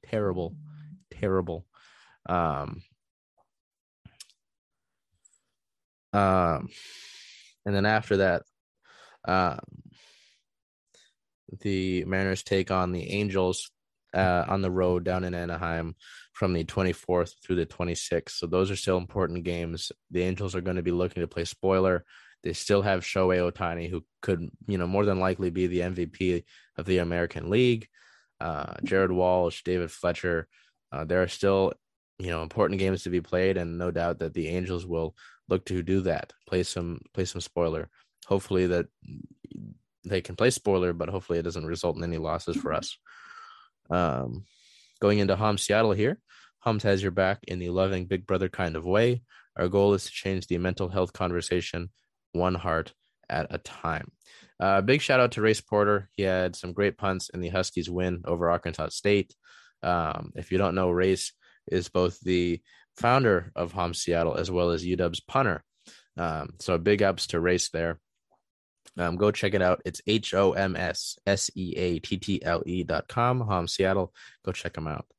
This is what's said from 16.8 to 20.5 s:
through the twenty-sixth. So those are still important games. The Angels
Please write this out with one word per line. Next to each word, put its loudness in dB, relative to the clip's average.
through -2
the 0
twenty-sixth. -4
So -6
those 2
are -2
still 0
important -2
games. -4
The 0
Angels -2